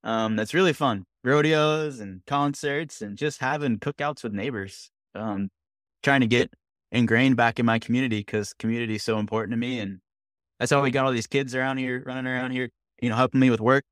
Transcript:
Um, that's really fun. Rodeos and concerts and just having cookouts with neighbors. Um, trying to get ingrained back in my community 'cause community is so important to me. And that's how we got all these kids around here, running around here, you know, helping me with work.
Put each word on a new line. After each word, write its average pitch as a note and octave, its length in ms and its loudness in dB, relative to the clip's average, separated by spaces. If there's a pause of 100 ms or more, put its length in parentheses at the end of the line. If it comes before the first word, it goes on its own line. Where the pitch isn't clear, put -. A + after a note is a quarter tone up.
Um, A2 320 -2
that's G#2+ 200 -2
really D#3 180 4
fun. A#2 320 0 (180)
Rodeos D3+ 760 2
and F#2+ 260 -12
concerts C#3+ 760 -2
and G#2 140 -10
just D3+ 240 -4
having C3+ 380 -2
cookouts C#3+ 460 -6
with A2 80 -6
neighbors. G2+ 580 -8 (240)
Um, G2+ 360 -6 (520)
trying C#3 200 4
to A#2 40 4
get A#2 260 2 (380)
ingrained A#2 460 4
back A#2 240 2
in A#2+ 60 2
my A2+ 120 2
community A2+ 460 -2
'cause G#2 300 -4
community A2+ 420 -4
is G#2 60 -6
so A2 160 -2
important G#2+ 340 -4
to A#2 60 -2
me. B2 200 -4
And G2 220 -8 (580)
that's B2 140 0
how C#3+ 100 4
we C3+ 80 2
got C3+ 160 2
all C3 60 2
these A#2 160 -2
kids C3 260 -2
around C3 240 -2
here, B2+ 260 -4
running B2+ 220 -8
around B2+ 260 -4
here, B2+ 180 -6 (320)
you B2 60 0
know, A2 80 2
helping C3 240 4
me C3 100 8
with A2+ 100 2
work. C3 320 4